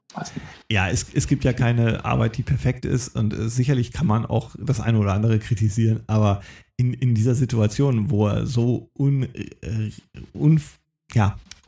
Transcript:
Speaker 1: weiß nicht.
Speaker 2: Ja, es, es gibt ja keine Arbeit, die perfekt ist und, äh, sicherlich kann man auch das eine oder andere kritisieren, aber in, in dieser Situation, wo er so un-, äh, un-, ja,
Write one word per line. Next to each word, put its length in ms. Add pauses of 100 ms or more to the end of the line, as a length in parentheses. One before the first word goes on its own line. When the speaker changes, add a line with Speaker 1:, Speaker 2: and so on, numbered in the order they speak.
(140)
Speaker 1:
weiß 200
nicht. 120 (240)
Speaker 2:
Ja, 180
es, 260
es 120
gibt 180
ja 80
keine 520
Arbeit, 320
die 60
perfekt 420
ist 320
und, 160
äh, 160
sicherlich 440
kann 140
man 200
auch 320
das 220
eine 180
oder 160
andere 240
kritisieren, 680
aber 360 (340)
in, 160
in 220
dieser 200
Situation, 760
wo 180
er 180
so 520
un-, 240 (120)
äh, 560 (440)
un-, 260 (540)
ja, 240 (300)